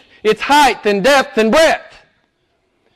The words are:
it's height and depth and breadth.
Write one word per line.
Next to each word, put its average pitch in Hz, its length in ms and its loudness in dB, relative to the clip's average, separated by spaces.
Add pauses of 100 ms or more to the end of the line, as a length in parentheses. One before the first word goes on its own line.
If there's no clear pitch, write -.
(220)
it's 214 180 -2
height 277 460 0
and 202 180 -2
depth 269 320 -2
and 220 160 0
breadth. 302 440 0 (1000)